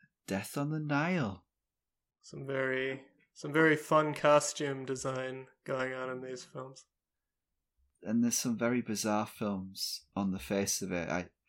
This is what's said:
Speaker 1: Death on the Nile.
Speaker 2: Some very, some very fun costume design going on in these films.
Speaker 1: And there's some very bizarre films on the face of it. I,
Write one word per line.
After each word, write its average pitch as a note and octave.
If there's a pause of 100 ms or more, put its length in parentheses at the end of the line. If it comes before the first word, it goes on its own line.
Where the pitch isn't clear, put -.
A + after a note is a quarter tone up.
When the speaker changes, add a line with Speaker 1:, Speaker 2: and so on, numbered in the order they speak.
(260)
Speaker 1:
Death G2
on C#3+
the D#3
Nile. D3 (760)
Speaker 2:
Some C#3
very, C3 (320)
some D3
very D#3+
fun D3+
costume C#3+
design C3 (180)
going C3
on C3
in B2+
these B2+
films. C3 (1160)
Speaker 1:
And A2+
there's A#2
some A#2+
very A#2+
bizarre G#2+
films G2 (120)
on G2
the F#2+
face G2+
of F#2
it. F2
I, F2+ (220)